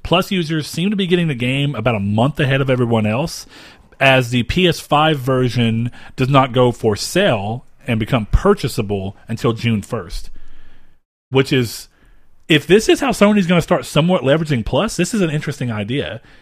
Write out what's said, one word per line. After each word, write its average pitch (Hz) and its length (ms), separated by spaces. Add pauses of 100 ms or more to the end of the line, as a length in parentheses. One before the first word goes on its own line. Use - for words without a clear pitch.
Plus 180 280
users 160 360
seem 180 240
to 214 60
be 190 100
getting 175 220
the 147 60
game 135 400
about 113 200
a 104 60
month 107 400
ahead 139 200
of 143 80
everyone 117 380
else, 131 400 (520)
as 131 320
the 123 120
P 175 260
S 156 120
five 156 380
version 120 720 (240)
does 127 140
not 135 240
go 123 200
for 110 220
sale 117 720 (220)
and 117 120
become 110 280
purchasable 104 880 (120)
until 113 260
June 113 260
first, - 480 (1040)
which 131 240
is, 123 340 (600)
if 151 180
this 202 220
is 339 120
how 277 100
Sony's 202 360
gonna 175 160
start 143 220
somewhat 170 380
leveraging 143 420
Plus, 190 320
this 175 180
is 214 60
an 165 100
interesting 143 400
idea. 107 500 (220)